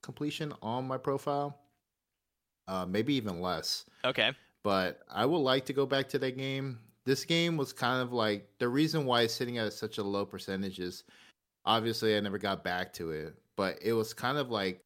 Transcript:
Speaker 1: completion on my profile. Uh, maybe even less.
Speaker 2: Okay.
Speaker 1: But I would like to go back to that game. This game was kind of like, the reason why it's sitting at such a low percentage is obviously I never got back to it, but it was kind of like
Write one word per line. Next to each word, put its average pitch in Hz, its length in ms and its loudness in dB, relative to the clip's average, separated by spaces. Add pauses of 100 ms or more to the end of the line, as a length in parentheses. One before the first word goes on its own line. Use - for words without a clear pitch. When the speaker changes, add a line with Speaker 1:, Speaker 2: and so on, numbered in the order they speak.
Speaker 1:
completion 147 520 -6 (100)
on 123 240 -2
my 131 100 -2
profile. 143 600 -2 (1080)
Uh, 92 200 -4
maybe 110 260 2
even 104 280 0
less. - 440 -2 (180)
Speaker 2:
Okay. 127 280 2 (320)
Speaker 1:
But 95 440 2
I 104 180 0
would 160 120 4
like 131 280 4
to 139 80 -4
go 139 120 2
back 135 240 0
to 139 100 0
that 131 160 -2
game. 135 440 -4 (260)
This 135 180 2
game 170 320 2
was 139 160 -2
kind 127 300 0
of 123 100 -2
like, 107 380 2 (100)
the 123 80 2
reason 151 380 2
why 120 160 6
it's 117 120 4
sitting 120 260 -4
at 107 120 0
such - 260 -8
a 107 60 -2
low 101 220 0
percentage 95 540 -6
is 90 260 -6 (580)
obviously 110 540 2
I - 20 4
never 101 180 -2
got 95 280 -2
back 90 300 -2
to 82 160 -6
it, 78 220 -6 (220)
but 95 260 -2
it 113 120 2
was 110 200 0
kind 131 240 -2
of 127 140 -2
like 95 340 -2